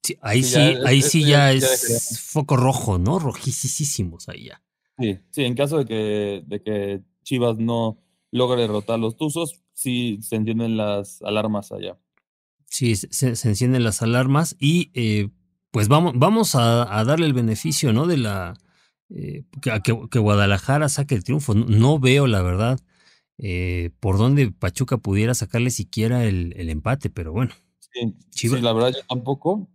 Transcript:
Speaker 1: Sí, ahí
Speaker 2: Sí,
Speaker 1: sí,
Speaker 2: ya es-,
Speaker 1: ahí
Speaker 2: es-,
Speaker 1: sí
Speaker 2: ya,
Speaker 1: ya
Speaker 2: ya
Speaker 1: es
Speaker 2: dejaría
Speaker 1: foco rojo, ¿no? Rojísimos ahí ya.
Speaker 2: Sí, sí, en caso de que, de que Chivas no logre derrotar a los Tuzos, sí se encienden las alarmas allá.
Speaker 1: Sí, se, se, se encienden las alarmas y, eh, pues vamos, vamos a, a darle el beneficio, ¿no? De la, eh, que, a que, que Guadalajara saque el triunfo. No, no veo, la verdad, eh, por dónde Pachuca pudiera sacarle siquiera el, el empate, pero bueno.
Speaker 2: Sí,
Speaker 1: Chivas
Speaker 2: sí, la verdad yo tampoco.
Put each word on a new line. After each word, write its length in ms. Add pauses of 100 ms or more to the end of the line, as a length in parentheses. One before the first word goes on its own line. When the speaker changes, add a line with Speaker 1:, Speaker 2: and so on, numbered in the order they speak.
Speaker 1:
Sí, 160
ahí 240
Speaker 2:
Sí, 60
Speaker 1:
sí, 40
Speaker 2:
ya 160
es-, 160
Speaker 1:
ahí 140
Speaker 2:
es-, 100
Speaker 1:
sí 120
Speaker 2:
ya, 60
Speaker 1:
ya 300
Speaker 2:
ya 80
Speaker 1:
es 160
Speaker 2:
dejaría 160 (220)
Speaker 1:
foco 360
rojo, 420
¿no? 200
Rojísimos 1080
ahí 160
ya. 180 (360)
Speaker 2:
Sí, 200 (120)
sí, 140
en 100
caso 220
de 80
que, 640
de 160
que 400 (200)
Chivas 360
no 400 (320)
logre 320
derrotar 320
a 40
los 200
Tuzos, 420 (140)
sí 480
se 140
encienden 420
las 420
alarmas 500
allá. 280 (680)
Speaker 1:
Sí, 320
se, 160
se, 240
se 140
encienden 340
las 160
alarmas 580
y, 360
eh, 340 (420)
pues 180
vamos, 280
vamos 380
a, 440
a 60
darle 220
el 80
beneficio, 580
¿no? 140
De 100
la, 380 (560)
eh, 340 (160)
que, 100
a 100
que, 140 (160)
que 80
Guadalajara 720
saque 260
el 100
triunfo. 280
No, 140
no 320
veo, 280
la 140
verdad, 400 (560)
eh, 540 (100)
por 160
dónde 340
Pachuca 460
pudiera 380
sacarle 340
siquiera 560
el, 320
el 140
empate, 400
pero 220
bueno. 200 (280)
Speaker 2:
Sí, 340 (160)
Speaker 1:
Chivas 300
Speaker 2:
sí, 40
la 80
verdad 220
yo 120
tampoco. 680